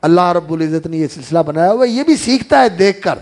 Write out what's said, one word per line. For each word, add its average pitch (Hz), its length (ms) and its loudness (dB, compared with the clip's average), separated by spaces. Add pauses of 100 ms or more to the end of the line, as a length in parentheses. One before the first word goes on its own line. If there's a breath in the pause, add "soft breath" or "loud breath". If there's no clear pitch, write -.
اللہ 175 300 2
رب 165 200 -4
العزت 160 340 -4
نے 165 100 -8
یہ 160 180 -2
سلسلہ 151 240 -4
بنایا 160 340 0
ہوا 247 120 2
ہے، 247 60 0
یہ 240 120 -2
بھی 311 140 2
سیکھتا 269 460 0
ہے 247 60 4
دیکھ 196 340 0
کر 175 200 -2